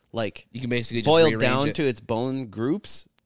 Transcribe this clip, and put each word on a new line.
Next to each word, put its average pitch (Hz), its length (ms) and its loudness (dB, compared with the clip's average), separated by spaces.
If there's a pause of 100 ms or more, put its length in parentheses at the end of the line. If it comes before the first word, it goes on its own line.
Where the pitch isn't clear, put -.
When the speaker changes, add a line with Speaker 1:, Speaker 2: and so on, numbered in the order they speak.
(120)
Speaker 1:
like, 110 400 -6
Speaker 2:
You 120 100 -12
can 127 80 -6
basically 117 320 -2
just 107 60 0
Speaker 1:
boiled 165 200 6
Speaker 2:
rearrange 113 140 0
Speaker 1:
down 131 280 2
Speaker 2:
it. - 60 -4
Speaker 1:
to 165 100 0
its 120 140 0
bone 131 480 -4
groups, 120 600 -6 (180)